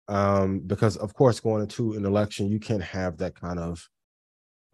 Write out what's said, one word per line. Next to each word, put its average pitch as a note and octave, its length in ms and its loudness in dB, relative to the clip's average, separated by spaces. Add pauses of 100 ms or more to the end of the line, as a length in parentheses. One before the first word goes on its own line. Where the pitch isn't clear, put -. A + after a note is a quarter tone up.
um, G2 580 2
because G2+ 300 0
of G#2 180 -8
course B2+ 240 6
going A2 240 0
into A2 300 -4
an G#2+ 120 -4
election G2+ 440 0
you G#2+ 100 0
can't G#2 240 -2
have F#2 360 -6
that F2+ 220 -6
kind F2 200 -6
of, E2+ 280 -8 (840)